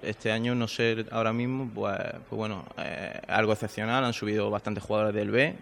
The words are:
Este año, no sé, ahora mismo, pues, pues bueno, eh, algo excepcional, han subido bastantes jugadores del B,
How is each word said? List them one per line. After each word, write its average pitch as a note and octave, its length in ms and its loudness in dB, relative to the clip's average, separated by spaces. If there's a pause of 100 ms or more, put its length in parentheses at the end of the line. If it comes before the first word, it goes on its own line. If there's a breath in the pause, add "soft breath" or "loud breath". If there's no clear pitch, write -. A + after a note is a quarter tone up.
Este G#2+ 300 -2
año, A#2 240 2
no A#2 120 2
sé, A2+ 440 2
ahora A2+ 220 2
mismo, B2 420 -2
pues, G#2 220 0 (320)
pues A2+ 80 -6
bueno, G#2+ 260 -4 (140)
eh, - 500 -6
algo G#2+ 260 6
excepcional, A2+ 500 0
han A#2+ 100 2
subido G#2 360 0
bastantes G#2 340 -2
jugadores G#2+ 300 2
del G#2 160 0
B, C3 320 4